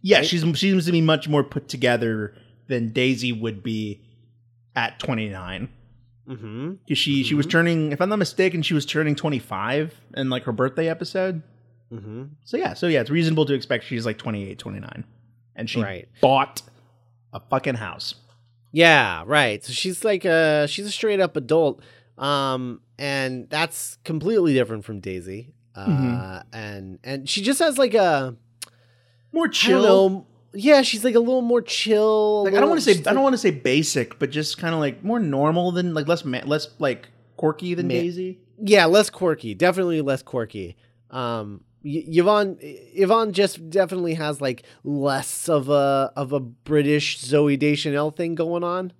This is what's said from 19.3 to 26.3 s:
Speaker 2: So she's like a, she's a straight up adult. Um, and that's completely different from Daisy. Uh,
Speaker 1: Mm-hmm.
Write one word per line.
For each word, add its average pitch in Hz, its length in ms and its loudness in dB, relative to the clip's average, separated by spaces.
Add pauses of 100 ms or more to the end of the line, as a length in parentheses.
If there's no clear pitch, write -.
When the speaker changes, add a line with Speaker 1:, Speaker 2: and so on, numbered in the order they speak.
Speaker 2:
So 127 120 -12
she's 185 300 -6
like 202 200 0
a, 156 440 2
she's 196 180 -8
a 208 60 -8
straight 208 280 0
up 175 160 0
adult. 147 460 0 (340)
Um, 131 640 -2 (180)
and 135 520 -4
that's - 540 -6
completely 165 500 0
different 113 320 0
from 107 140 -10
Daisy. 95 520 -10 (220)
Uh, 98 140 -10
Speaker 1:
Mm-hmm. 120 680 -4